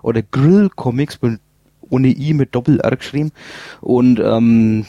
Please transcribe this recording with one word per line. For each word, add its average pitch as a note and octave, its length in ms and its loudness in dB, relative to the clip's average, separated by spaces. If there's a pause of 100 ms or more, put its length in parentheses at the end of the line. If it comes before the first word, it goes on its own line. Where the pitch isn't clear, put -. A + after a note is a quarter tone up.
oder A2+ 200 -4
Grill-Comics D3 1000 0
mit, A#2 180 -4 (480)
ohne C3 200 2
I, C#3 260 -2
mit C#3 200 -2
Doppel-R B2 420 0
geschrieben D3+ 360 -8 (480)
und, B2 400 2
ähm, A2+ 680 0